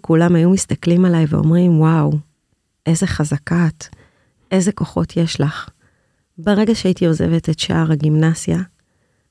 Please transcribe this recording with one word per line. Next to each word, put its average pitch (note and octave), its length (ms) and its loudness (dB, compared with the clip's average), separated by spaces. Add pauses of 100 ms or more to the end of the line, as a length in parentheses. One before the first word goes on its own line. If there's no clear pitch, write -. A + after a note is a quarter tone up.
כולם E3+ 340 2
היו E3+ 160 4
מסתכלים F#3 540 0
עליי E3+ 240 2
ואומרים, D#3+ 520 2
"וואו, D#3 320 2 (760)
איזה E3 200 0
חזקה D#3+ 600 -2
את, - 180 -6 (680)
איזה F#3+ 220 0
כוחות - 440 -6
יש E3 240 -2
לך." - 280 -4 (680)
ברגע G#3 360 0
שהייתי F#3 320 -2
עוזבת E3 420 0
את D#3+ 100 -2
שער D#3+ 340 -2
הגימנסיה, D#3 680 0 (720)